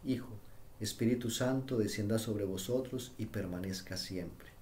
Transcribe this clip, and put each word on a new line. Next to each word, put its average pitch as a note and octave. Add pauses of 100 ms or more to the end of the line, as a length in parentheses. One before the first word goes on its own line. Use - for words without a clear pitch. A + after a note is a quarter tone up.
Hijo, B2+ (480)
Espíritu A#2
Santo, C3
descienda G#2+
sobre G#2
vosotros A#2+
y G#2+
permanezca F#2+
siempre. F2+ (140)